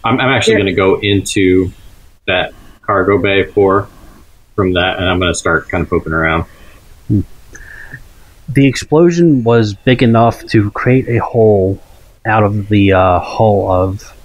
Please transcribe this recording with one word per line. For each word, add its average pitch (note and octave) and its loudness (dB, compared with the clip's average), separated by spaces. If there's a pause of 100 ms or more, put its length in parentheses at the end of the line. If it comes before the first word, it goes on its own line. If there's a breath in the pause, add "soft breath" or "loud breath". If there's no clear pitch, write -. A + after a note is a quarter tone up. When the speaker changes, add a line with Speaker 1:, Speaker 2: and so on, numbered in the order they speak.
Speaker 1:
I'm, A#2+ -2
I'm C3 0
actually A2+ 0
Speaker 2:
Yeah. G2+ 2
Speaker 1:
gonna G2 -2
go F#2+ 0
into F#2+ 0 (560)
that F2+ -4 (280)
cargo G2 0
bay G2 0
four G2 0 (640)
from F#2 -2
that, F2+ -2
and F#2 -4
I'm F2+ 0
gonna F2 -2
start E2 -4
kind F2 -4
of D#2+ -8
poking D#2+ -4
around. D#2+ -2 (640 soft breath)
Speaker 3:
Hmm. G#2 0 (1300 loud breath)
The C3+ 2
explosion E3 2
was A2+ 2
big B2 0
enough A#2 2
to G#2 0
create B2+ -2
a A#2+ -2
hole G2+ 0 (440)
out A2 2
of G#2 -2
the, G2 2
uh, F#2 2
hull G2+ 0
of F#2 -4 (120)